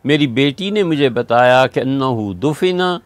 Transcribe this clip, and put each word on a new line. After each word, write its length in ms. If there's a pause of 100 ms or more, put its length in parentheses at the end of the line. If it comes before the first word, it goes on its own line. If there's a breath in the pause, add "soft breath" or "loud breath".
मेरी 220
बेटी 440
ने 140
मुझे 260
बताया 560
कि 140
अन्नहु 540
दुफिना 720